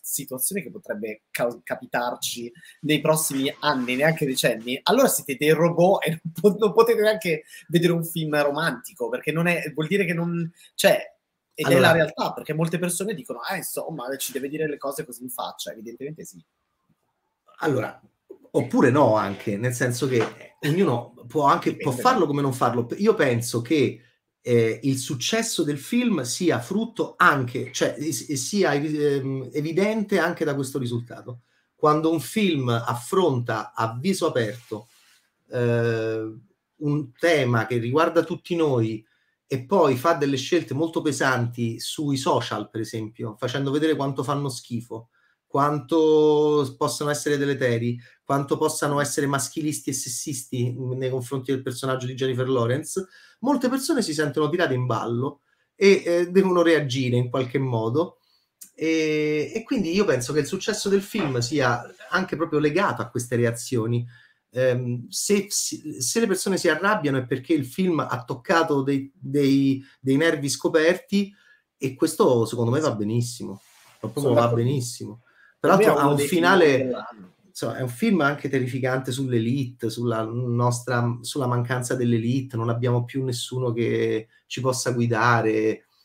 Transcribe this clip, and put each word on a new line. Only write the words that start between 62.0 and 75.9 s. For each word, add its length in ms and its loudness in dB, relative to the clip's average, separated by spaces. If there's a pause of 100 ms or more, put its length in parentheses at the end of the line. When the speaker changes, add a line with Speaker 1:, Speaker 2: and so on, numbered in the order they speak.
Speaker 2:
anche 260 -2
proprio 240 -2
legato 420 0
a 80 -6
queste 280 -4
reazioni. 680 0 (440)
Ehm, 600 0
se, 400 0
se, 520 -6
se 180 0
le 80 4
persone 300 0
si 100 2
arrabbiano 500 2
è 80 -2
perché 280 -2
il 120 2
film 340 0
ha 260 -4
toccato 580 0
dei, 300 -2
dei, 680 2 (180)
dei 180 2
nervi 320 2
scoperti, 840 2 (440)
e 180 -6
questo 500 4
secondo 260 0
me 100 2
va 120 0
benissimo, 680 -4 (380)
proprio 220 -6
Speaker 1:
Sono 140 4
Speaker 2:
va 60 6
Speaker 1:
d'accordo. 220 2
Speaker 2:
benissimo. 580 -4 (380)
Speaker 1:
Per 120 4
me 60 8
Speaker 2:
Peraltro 180 6